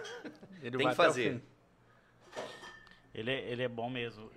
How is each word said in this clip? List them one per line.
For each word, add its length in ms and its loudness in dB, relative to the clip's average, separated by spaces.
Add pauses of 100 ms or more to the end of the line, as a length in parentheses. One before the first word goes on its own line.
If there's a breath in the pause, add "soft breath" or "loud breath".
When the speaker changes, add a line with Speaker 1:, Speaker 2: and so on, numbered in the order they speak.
(260)
Speaker 1:
<laughs> 360 -16
Speaker 2:
Ele 140 -2
Speaker 1:
tem 100 6
Speaker 2:
vai 0 -
Speaker 1:
que 0 -
Speaker 2:
até 60 6
o 20 -4
Speaker 1:
fazer. 400 6
Speaker 2:
fim. 80 -6 (1700 loud breath)
Speaker 3:
Ele 160 -2
é, 200 -2
ele 120 -2
é 60 2
bom 200 -4
mesmo. 480 -6